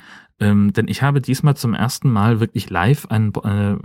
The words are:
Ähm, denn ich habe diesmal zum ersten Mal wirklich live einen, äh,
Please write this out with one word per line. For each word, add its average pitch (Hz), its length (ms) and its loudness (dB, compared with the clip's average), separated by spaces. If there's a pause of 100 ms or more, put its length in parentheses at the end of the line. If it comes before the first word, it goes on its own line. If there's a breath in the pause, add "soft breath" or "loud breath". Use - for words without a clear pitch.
(400 loud breath)
Ähm, 101 320 4
denn 110 160 -2
ich 101 140 -4
habe 139 180 2
diesmal 135 360 0
zum 113 180 -4
ersten 123 360 -2
Mal 110 300 2
wirklich - 300 -4
live 98 360 0
einen, 107 280 0
äh, 101 500 -2